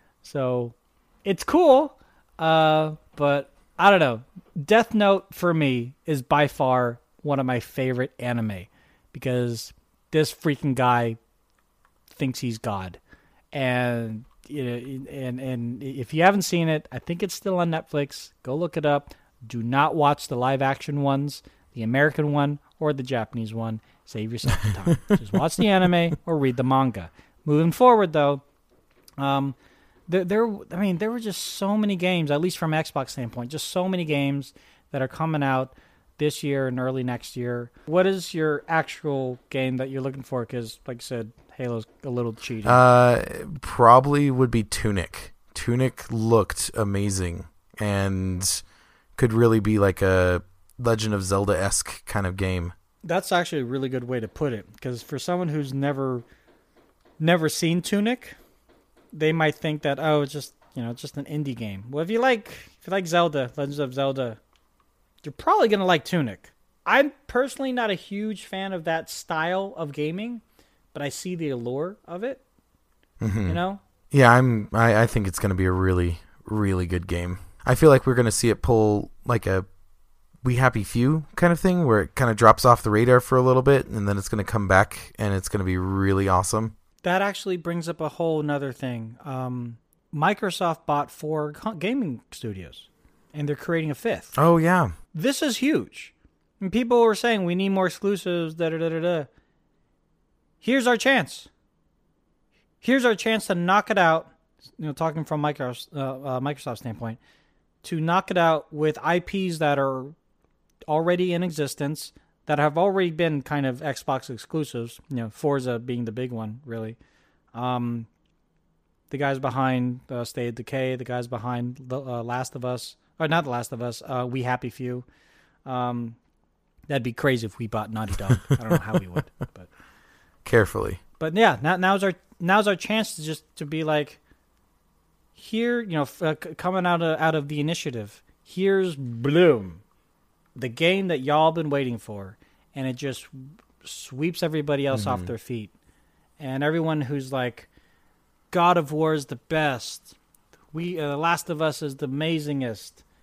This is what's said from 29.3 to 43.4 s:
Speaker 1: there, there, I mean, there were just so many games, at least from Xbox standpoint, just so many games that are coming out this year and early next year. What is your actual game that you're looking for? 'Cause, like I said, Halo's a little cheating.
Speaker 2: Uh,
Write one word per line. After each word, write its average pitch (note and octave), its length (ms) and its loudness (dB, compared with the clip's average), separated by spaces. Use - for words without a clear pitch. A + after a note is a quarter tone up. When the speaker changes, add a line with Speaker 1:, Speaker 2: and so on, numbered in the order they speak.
Speaker 1:
there, F3+ 160 0
there, G#3 220 2
I E3 40 -10
mean, F#3 200 0
there G#3 140 -2
were A#3+ 100 -6
just G#3+ 220 -6
so G3+ 340 -2
many G#3 180 0
games, F3 360 0
at D3 100 2
least F3 160 -2
from D#3+ 140 -2
Xbox D#3 400 -2
standpoint, A#2+ 400 -8
just D#3 180 -8
so F3+ 180 -2
many F3+ 200 -2
games C#3 480 -2
that C#3 100 -4
are C3 60 -2
coming D#3+ 340 -2
out C3 320 -2
this D3 260 -2
year C#3 260 -2
and B2+ 120 -4
early C3 240 -2
next B2 320 -8
year. A#2+ 340 -6
What F3+ 220 2
is F#3+ 260 -2
your D#3 340 -2
actual C#3 720 -2
game C3 260 -2
that C3 140 -4
you're C3+ 100 -6
looking C3+ 220 -6
for? B2 240 -6
'Cause, A#2 400 -10
like B2+ 100 -10
I A#2+ 60 -20
said, A#2 300 -8
Halo's A#2+ 340 -6
a C#3+ 60 -10
little A#2+ 240 -4
cheating. A2 340 -8
Speaker 2:
Uh, B2 800 6